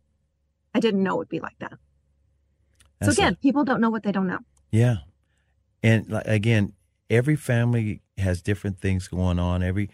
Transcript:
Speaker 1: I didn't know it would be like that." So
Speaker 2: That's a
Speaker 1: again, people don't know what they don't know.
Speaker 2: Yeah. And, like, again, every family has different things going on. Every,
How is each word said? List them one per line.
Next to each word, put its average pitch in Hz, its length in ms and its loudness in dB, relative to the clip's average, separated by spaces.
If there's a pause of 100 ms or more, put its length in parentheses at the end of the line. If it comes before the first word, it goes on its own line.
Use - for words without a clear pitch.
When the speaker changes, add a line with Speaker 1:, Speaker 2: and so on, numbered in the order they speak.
(760)
Speaker 1:
I 220 60 2
didn't 202 220 2
know 185 120 0
it - 40 -2
would - 100 -8
be 160 120 -6
like - 200 -14
that." - 120 -10
So - 60 -20 (1300)
Speaker 2:
That's 294 120 4
a - 40 2
Speaker 1:
again, 240 140 2
people 277 280 2
don't 247 160 0
know 226 100 2
what 220 120 -6
they 202 100 -2
don't 190 140 0
know. 180 140 -6 (320)
Speaker 2:
Yeah. 117 260 2 (840)
And, 110 280 2
like, 107 160 -4
again, 107 460 2 (380)
every 123 260 2
family 117 640 0 (160)
has 92 240 -2
different 101 400 -4
things 95 280 -2
going 90 300 0
on. 90 240 -2
Every, 95 320 -4